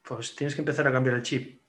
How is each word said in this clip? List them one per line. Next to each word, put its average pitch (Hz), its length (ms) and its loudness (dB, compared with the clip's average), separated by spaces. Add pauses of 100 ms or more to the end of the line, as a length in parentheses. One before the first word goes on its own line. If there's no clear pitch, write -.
pues 117 340 -10
tienes 143 180 -4
que - 80 -4
empezar 147 260 0
a 131 40 6
cambiar 127 240 4
el 120 80 -2
chip. - 460 -4